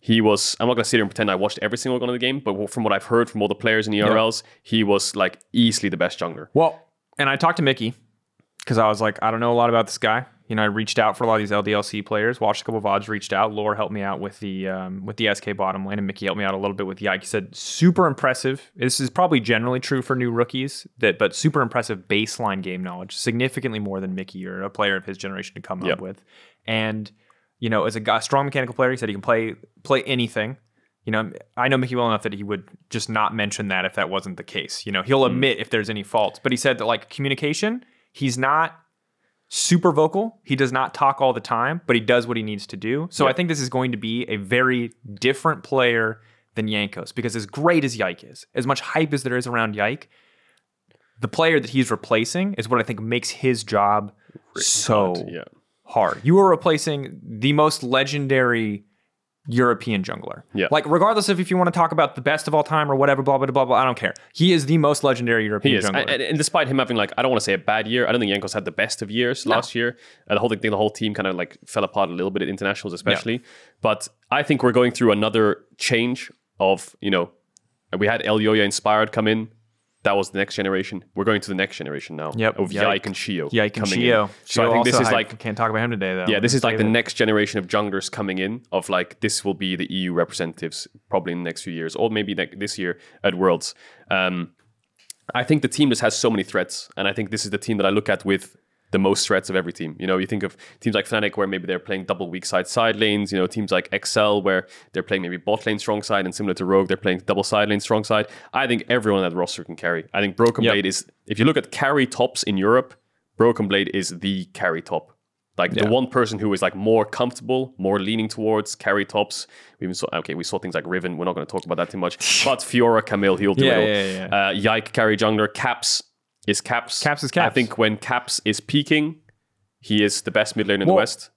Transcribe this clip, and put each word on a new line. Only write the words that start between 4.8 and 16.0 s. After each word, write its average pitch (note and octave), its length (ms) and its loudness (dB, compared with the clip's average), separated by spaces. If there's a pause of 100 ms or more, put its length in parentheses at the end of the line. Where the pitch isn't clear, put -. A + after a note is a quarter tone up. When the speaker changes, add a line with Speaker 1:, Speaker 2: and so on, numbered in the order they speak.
Speaker 1:
was, G2+ 320 2
like, F#2+ 240 0 (140)
easily A2+ 360 2
the F2 80 -2
best F2 220 -2
jungler. D#2 360 -8
Speaker 2:
Well, D#3 340 2 (300)
and C#3 120 2
I C#3 60 0
talked E3 220 0
to C#3 40 0
Mickey, B2+ 320 0 (720)
'cause A2+ 120 2
I A2 100 6
was G#2+ 120 0
like, G#2+ 220 0
"I A2 80 2
don't A2+ 100 -4
know A#2+ 120 2
a - 20 2
lot A#2 140 4
about A2+ 180 2
this - 120 -10
guy." A2+ 280 0 (220)
You A2 80 -4
know, G#2+ 60 0
I G#2+ 40 2
reached G#2 320 -2
out G#2+ 180 2
for - 60 -4
a A#2 60 0
lot A2 60 4
of A2 60 4
these G#2 120 -4
L G#2 100 0
D G#2 100 0
L G#2 100 2
C G#2 200 -6
players, G#2+ 380 -2
watched G#2+ 220 0
a - 20 -12
couple A2+ 140 -4
of G2+ 60 -8
vods, G2+ 240 0
reached G#2+ 240 -6
out. G#2+ 200 2
Lore G#2 240 -2
helped G2+ 160 -4
me G2+ 100 -6
out G2 160 -4
with F#2+ 220 -10
the, F#2+ 280 -6
um, F#2 380 -8
with G#2+ 100 -10
the A2 120 2
S G2+ 100 2
K - 140 -6
bottom G2 340 -2
lane, G2+ 120 -6
and G2+ 100 -4